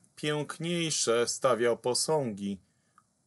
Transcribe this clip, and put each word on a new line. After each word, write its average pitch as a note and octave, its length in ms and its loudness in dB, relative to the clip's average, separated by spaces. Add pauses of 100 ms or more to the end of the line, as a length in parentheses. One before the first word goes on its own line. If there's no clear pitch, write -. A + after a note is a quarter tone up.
(160)
piękniejsze D3+ 1120 -2
stawiał A#2 480 2
posągi. A#2 840 -2 (680)